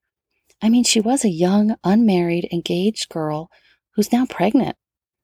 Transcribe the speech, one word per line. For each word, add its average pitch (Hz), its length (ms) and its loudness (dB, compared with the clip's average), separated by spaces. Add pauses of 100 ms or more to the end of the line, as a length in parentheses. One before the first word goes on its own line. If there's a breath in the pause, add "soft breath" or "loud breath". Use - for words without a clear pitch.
(600)
I 220 80 2
mean, 240 140 4
she 220 180 0
was 240 240 0
a 214 40 4
young, 190 540 2
unmarried, 180 680 2
engaged 175 580 -4
girl 156 400 -6 (460 soft breath)
who's 208 160 0
now 247 160 0
pregnant. - 500 -2 (460)